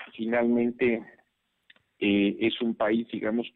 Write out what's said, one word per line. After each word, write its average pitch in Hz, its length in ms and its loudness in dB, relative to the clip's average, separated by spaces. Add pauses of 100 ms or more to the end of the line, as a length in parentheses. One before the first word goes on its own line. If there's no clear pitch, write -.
(160)
finalmente, 120 880 0 (960)
eh, 101 400 2
es 113 220 -2
un 113 140 -2
país, 113 360 0
digamos, 113 440 -4